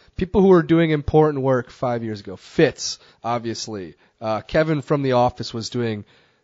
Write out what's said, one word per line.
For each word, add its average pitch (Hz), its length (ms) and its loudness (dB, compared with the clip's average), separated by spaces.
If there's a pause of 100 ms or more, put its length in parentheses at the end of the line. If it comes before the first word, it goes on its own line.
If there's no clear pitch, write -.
(160)
People 185 260 0
who 190 60 6
were 180 160 8
doing 165 280 2
important 151 520 2
work 127 260 0
five 120 320 -4
years 107 200 -8
ago. 92 160 -16
Fitz, - 600 -2 (280)
obviously. 113 720 -8 (260)
Uh, 110 180 -4
Kevin 156 420 0
from 147 200 -2
The 131 120 0
Office 123 400 0
was 113 160 -8
doing 113 360 -6 (380)